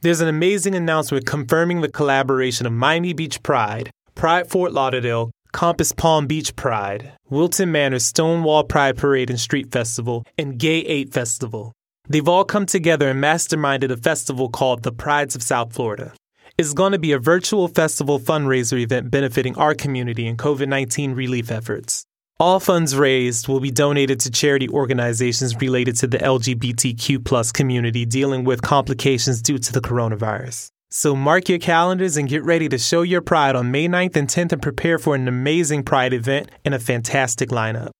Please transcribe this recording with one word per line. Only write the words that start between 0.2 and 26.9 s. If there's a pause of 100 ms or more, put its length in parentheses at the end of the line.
an
amazing
announcement
confirming
the
collaboration
of
Miami
Beach
Pride, (240)
Pride
Fort
Lauderdale, (220)
Compass
Palm
Beach
Pride, (180)
Wilton
Manor
Stonewall
Pride
Parade
and
Street
Festival, (100)
and
Gay
Eight
Festival. (380)
They've
all
come
together
and
masterminded
a
festival
called
the
Prides
of
South
Florida. (420)
It's
gonna
be
a
virtual
festival
fundraiser
event
benefiting
our
community
and
covid
nineteen
relief
efforts. (360)
All
funds
raised
will
be
donated
to
charity
organizations
related
to
the
L
G
B
T